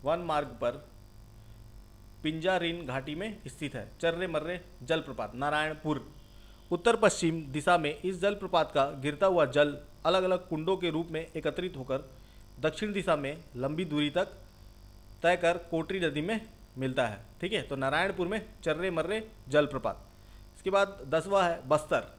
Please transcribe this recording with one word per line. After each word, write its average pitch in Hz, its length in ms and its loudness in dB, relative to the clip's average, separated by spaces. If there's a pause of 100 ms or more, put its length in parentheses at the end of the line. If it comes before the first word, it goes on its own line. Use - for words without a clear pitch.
वन 160 160 2
मार्ग 151 280 0
पर 120 240 -2 (1500)
पिंजारिन 170 640 0
घाटी 135 300 -4
में 202 320 -8
स्थित 135 280 -8
है। 104 160 -10 (100)
चर्रे 165 260 0
मर्रे 165 380 -4 (180)
जलप्रपात 123 520 -4
नारायणपुर। 151 760 -2 (580)
उत्तर 180 240 4
पश्चिम 170 500 2
दिशा 151 320 4
में 151 240 0
इस 180 200 -4
जलप्रपात 190 500 2
का 139 140 4
गिरता 147 420 0
हुआ 175 180 6
जल 143 320 4 (280)
अलग-अलग 185 440 4
कुंडों 165 280 0
के 175 120 0
रूप 165 220 -2
में 160 240 -6
एकत्रित 160 420 -2
होकर 131 320 -4 (500)
दक्षिण 160 340 -2
दिशा 180 220 2
में 147 280 -4 (120)
लंबी 147 300 -2
दूरी 147 240 0
तक 170 160 2 (960)
तय 175 140 6
कर 175 200 2
कोटरी 170 420 -2
नदी 151 220 0
में 214 280 -2 (280)
मिलता 131 300 0
है। 104 180 -8 (160)
ठीक 196 120 -4
है, 180 80 0
तो - 140 -6
नारायणपुर 170 520 0
में 208 220 -4 (140)
चर्रे 170 280 0
मर्रे 185 400 -2 (180)
जलप्रपात। 135 560 2 (500)
इसके - 140 -4
बाद 196 400 2
दसवां 180 400 2
है 147 180 -4
बस्तर 151 520 0